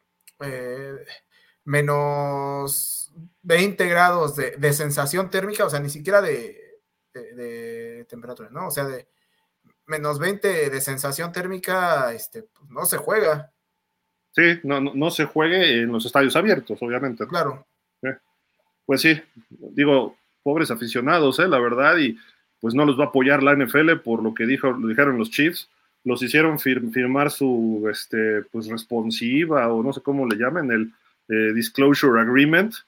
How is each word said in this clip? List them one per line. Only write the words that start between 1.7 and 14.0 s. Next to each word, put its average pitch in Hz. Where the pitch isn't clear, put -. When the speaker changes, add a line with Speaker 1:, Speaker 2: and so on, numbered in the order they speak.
Speaker 1:
veinte 180
grados 175
de, 147
de 143
sensación 147
térmica, 196
o 165
sea, 143
ni 143
siquiera 151
de, 127
de, 120
de 117
temperatura, 117
¿no? 170
O 160
sea, 143
de 131
menos 151
veinte 180
de 135
sensación 139
térmica, 180
este, 113
pues, -
no 131
se 180
juega. 160